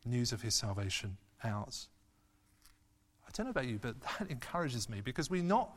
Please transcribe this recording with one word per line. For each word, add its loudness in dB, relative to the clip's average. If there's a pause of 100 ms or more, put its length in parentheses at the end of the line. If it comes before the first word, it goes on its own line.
news 4
of 0
his 2
salvation 0 (280)
out. -2 (1400)
I -20
don't -2
know -2
about 2
you, 0
but -4
that -4
<laughs> -6
encourages -2
me, -4
because -2
we 2
not 4